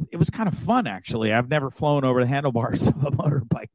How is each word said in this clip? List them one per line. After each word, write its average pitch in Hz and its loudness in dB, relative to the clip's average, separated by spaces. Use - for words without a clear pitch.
it - -10
was 170 2
kind 220 -4
of 170 -2
fun, 208 0
actually. 110 -2
I've 123 2
never 143 0
flown 147 0
over 127 4
the 123 2
handlebars 131 0
<laughs> - -
of - 2
a 139 0
motorbike 135 0